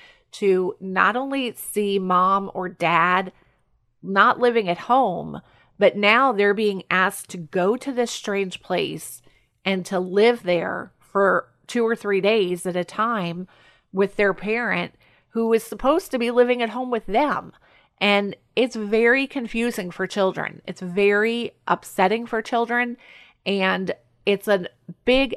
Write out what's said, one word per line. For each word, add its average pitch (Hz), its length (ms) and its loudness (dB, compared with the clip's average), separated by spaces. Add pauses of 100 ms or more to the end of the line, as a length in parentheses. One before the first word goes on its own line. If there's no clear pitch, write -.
(340)
to 185 460 0
not 185 360 2
only 269 380 -4
see 202 460 -2
mom 185 540 0
or 180 160 -6
dad 180 600 0 (720)
not 196 360 4
living 233 300 2
at 175 100 -2
home, 180 640 0 (380)
but 196 180 4
now 226 340 4
they're 202 220 2
being 202 380 -2
asked 185 380 0
to 185 80 -12
go 180 400 0
to 277 140 -8
this 233 200 -2
strange 196 500 -6
place 160 600 -6 (440)
and 185 200 -2
to 190 140 -4
live 208 440 2
there 180 560 -2
for 196 500 0 (160)
two 233 200 0
or 226 100 0
three 202 260 -2
days 190 440 0
at 175 100 -4
a 180 80 -2
time 185 640 -6 (440)
with 190 240 0
their 202 180 2
parent 196 600 -4 (360)
who 226 240 0
is 220 100 4
supposed 269 480 -2
to 262 80 -2
be 233 120 0
living 247 300 4
at 226 80 -2
home 247 200 -8
with 233 160 -4
them. 214 460 -2 (480)
And 202 360 0 (200)
it's 233 200 0
very 233 520 2
confusing 233 640 -4
for 190 160 -4
children. 190 580 -2
It's - 160 -12
very 202 680 0 (160)
upsetting 214 580 0
for 226 160 -4
children. 240 560 -2 (480)
And 190 480 -2 (320)
it's 202 220 0
a 196 200 2 (380)
big 262 300 2